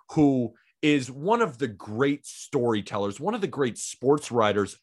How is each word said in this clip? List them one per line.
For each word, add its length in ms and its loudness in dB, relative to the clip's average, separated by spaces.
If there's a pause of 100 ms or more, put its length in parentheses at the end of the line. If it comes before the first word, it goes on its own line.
(120)
who 420 2 (280)
is 300 2
one 300 0
of 160 -2
the 100 -2
great 580 -2
storytellers, 920 -2
one 140 -4
of 80 -4
the 60 -2
great 300 -2
sports 540 0
writers 520 2